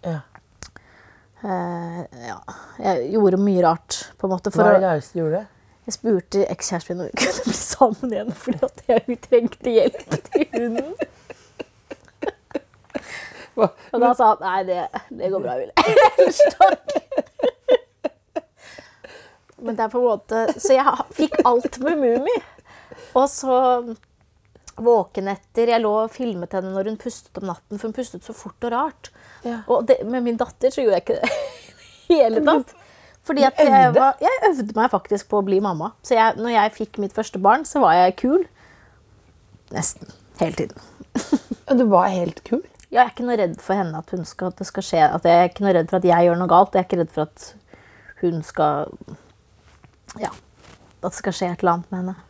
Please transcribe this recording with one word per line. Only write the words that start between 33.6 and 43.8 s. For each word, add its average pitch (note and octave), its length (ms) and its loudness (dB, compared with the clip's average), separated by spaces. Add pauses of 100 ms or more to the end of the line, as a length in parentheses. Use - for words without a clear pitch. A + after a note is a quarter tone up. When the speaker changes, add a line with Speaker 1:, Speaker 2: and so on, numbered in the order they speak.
Speaker 2:
jeg C4 220 6
Speaker 1:
øvde? - 100 4
Speaker 2:
var, C4 240 2
jeg B4 160 2 (140)
øvde A3+ 260 -6
meg A#3 160 2
faktisk G3 340 -4
på G#3 140 0
å - 20 -2
bli F#3+ 160 0
mamma. F#3 300 -4 (160)
Så B3+ 80 0
jeg, A3 240 2
når A#3 160 -4
jeg A3 240 -2
fikk - 240 -8
mitt G3 140 -6
første G#3+ 260 -6
barn, A#3+ 240 4
så C#4+ 160 0
var F3 160 6
jeg F3+ 240 4
kul. D#4+ 240 2 (1300)
Nesten. - 400 -6 (240)
Hele D#3+ 240 -2
tiden. - 160 -10 (400)
<laughs> - 280 -4 (220)
Speaker 1:
Ja, C#4 80 2
du B3 80 4
var F#3 240 4
helt F3 380 -4
kul? C4+ 160 -4 (260)
Speaker 2:
Jeg B3+ 140 2
er A#3+ 80 2
ikke - 160 -10
noe A#3+ 100 -2
redd F3+ 240 -2
for F#3+ 160 -4
henne E3 240 -4